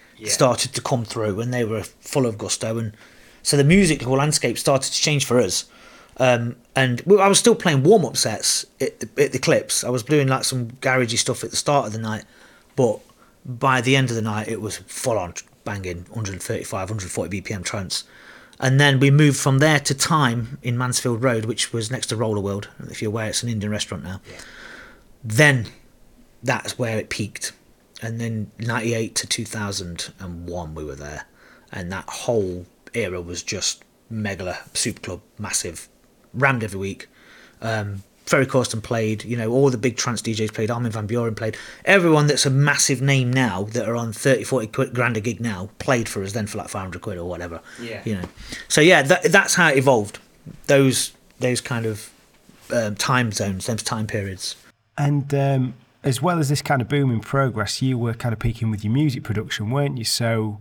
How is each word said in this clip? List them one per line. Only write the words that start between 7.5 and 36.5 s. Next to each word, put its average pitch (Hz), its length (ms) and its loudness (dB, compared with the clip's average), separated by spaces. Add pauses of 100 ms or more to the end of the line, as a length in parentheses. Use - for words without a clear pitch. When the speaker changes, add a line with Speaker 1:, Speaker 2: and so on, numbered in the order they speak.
Speaker 2:
playing 151 280 2
warm-up 175 340 6
sets - 480 -2 (140)
at - 200 -4
the, 127 240 0
at 135 80 2
the 127 80 -2
Clips. - 440 2
I 120 60 -4
was 123 140 -2
doing, 147 240 4
like, 131 160 0
some 123 240 -2 (140)
garagey 127 360 2
stuff - 260 -2
at 107 60 -8
the - 60 -10
start 139 320 2
of 104 60 -6
the 110 40 -6
night, 110 280 -6 (500)
but 123 240 2 (460)
by 127 360 2
the 131 140 4
end 131 160 2
of 117 40 -2
the 113 60 -2
night, 107 260 -2
it 110 140 -6
was 104 240 -6
full-on 98 480 -4 (300)
banging, 92 500 -8
hundred 98 280 -6
thirty-five, 95 480 -6
hundred 98 200 -6
forty 87 200 -6
B 92 120 -4
P - 120 -8
M 92 100 -6
trance. - 400 -6 (560)
And 131 200 4
then 139 200 6
we 139 100 6
moved 143 300 6
from 135 200 2
there 151 200 6
to - 160 -2
Time 127 680 0
in 120 160 -2
Mansfield 123 460 -2
Road, 113 220 2
which - 280 -4
was 110 160 -4
next 123 180 -4
to 120 80 -2
Roller 110 260 0
World. 98 260 -4 (240)
If - 100 -10
you're 110 80 -2
aware, 110 200 -4
it's - 140 -4
an 120 60 -4
Indian 104 220 -2
restaurant 101 320 -6
now. 92 260 -10
Speaker 1:
Yeah. - 100 -18 (840)
Speaker 2:
Then 123 440 4 (760)
that's - 340 -4
where 113 220 -2
it - 100 -8
peaked. - 440 -8 (480)
And 113 180 -8
then 113 400 -4
ninety-eight 117 560 -2
to - 120 -4
two - 180 -4
thousand 95 760 -8
and 87 280 -12
one, 85 280 -8
we 78 80 -8
were 71 120 -10
there. 73 300 -12 (460)
And 90 200 -8
that 92 180 -8
whole 92 560 -2 (280)
era 92 280 -4
was 87 200 -10
just - 420 -6 (280)
megala, 98 460 -6 (200)
super - 220 -4
club, 90 220 -10 (180)
massive, 90 480 -6 (460)
rammed 127 300 2